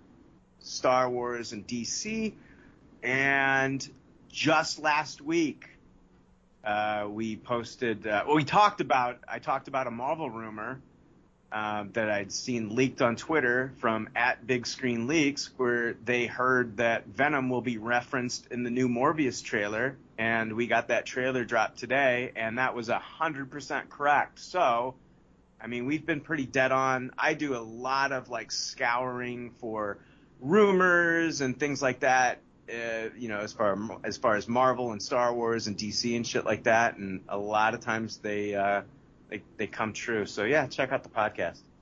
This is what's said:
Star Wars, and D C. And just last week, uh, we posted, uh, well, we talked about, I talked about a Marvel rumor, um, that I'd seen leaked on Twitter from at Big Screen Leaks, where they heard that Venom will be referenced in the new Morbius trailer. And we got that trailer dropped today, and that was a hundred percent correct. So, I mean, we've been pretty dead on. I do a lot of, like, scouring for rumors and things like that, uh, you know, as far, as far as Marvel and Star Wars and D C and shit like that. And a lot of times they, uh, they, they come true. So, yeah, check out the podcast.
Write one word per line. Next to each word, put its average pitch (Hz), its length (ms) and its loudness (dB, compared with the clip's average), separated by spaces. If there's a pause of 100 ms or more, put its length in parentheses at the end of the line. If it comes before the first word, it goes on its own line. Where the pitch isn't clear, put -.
(600)
Star 127 500 2
Wars, 120 420 -4
and 104 160 -10
D 120 160 -4
C. 220 520 -4 (680)
And 135 800 2 (440)
just 160 500 2
last 151 400 0
week, 156 480 0 (960)
uh, 107 460 0
we 110 260 -4
posted, 113 720 -4
uh, 104 180 2
well, 147 120 4
we 156 80 2
talked 202 340 4
about, 131 480 0
I 117 120 -8
talked 135 280 -4
about 135 200 -2
a 120 40 -4
Marvel 139 380 -4
rumor, 110 500 -10 (720)
um, 107 400 -2
that 110 180 0
I'd 101 220 0
seen 113 460 -4
leaked 131 240 2
on 117 160 4
Twitter 131 600 2
from 110 360 0
at 117 320 0
Big 123 180 0
Screen 117 420 -2
Leaks, 143 500 2
where 120 380 0 (100)
they 120 220 2
heard 123 500 2
that 113 300 2
Venom 131 420 0
will 127 120 0
be 117 160 -2
referenced 120 760 -2
in 123 120 -4
the 120 80 -4
new 127 160 2
Morbius 127 560 0
trailer. 113 540 -2 (200)
And 113 360 0
we 117 140 0
got 117 200 2
that 113 180 0
trailer 127 380 -2
dropped 110 360 0
today, 127 580 2
and 113 200 -4
that 127 160 0
was 117 140 -6
a 110 120 0
hundred 139 520 -6
percent 143 380 -6
correct. 143 500 2
So, 127 560 0 (640)
I 110 60 -14
mean, 120 200 -6
we've 143 180 -2
been 156 160 -2
pretty 151 240 -4
dead 131 260 2
on. 131 460 0
I 151 160 2
do 147 240 -2
a - 20 -8
lot 127 540 -2
of, 123 160 -6
like, 113 220 -6
scouring 123 1080 -4
for 107 380 -4 (420)
rumors 175 1000 4
and 127 180 -2
things 143 220 -2
like 127 200 0
that, 127 380 4 (300)
uh, 113 480 -6
you 120 100 -8
know, 104 120 -4
as 104 140 -6
far, 101 240 2 (260)
as 104 140 -6
far 113 180 4
as 101 120 -2
Marvel 123 440 2
and 101 100 -8
Star 123 320 0
Wars 117 340 0
and 101 80 -4
D 104 160 -6
C 117 240 0
and 117 100 -2
shit - 200 -2
like 107 180 0
that. 117 340 4
And 95 300 -6
a 98 100 -4
lot 107 360 2
of 117 80 -6
times 113 360 -4
they, 104 360 -4
uh, 101 300 2 (460)
they, 107 120 -8 (160)
they 107 100 -4
come 107 260 -4
true. 107 340 -2
So, - 160 -4
yeah, 135 240 2
check 135 240 -4
out 131 100 0
the - 80 -18
podcast. 104 500 -2 (220)